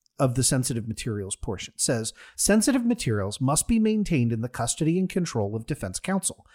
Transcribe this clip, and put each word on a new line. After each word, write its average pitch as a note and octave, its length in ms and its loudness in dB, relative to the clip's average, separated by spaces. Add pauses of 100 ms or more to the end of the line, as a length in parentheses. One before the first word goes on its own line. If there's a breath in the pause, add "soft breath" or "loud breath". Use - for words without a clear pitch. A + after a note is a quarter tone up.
(180)
of C3 160 2
the B2+ 80 2
sensitive B2 440 0
materials G#2 500 -6
portion - 420 -8
says, A#2 340 -2 (240 loud breath)
"Sensitive A#3 480 4
materials G#2+ 560 0
must C#3 260 2
be A#3 120 4
maintained G#3 520 2
in A2+ 120 -2
the A#2+ 80 -4
custody D#3 480 0
and F#3 100 2
control A2+ 480 -2
of A2 80 -6
defense F#2+ 340 -6
counsel. - 460 -4 (100)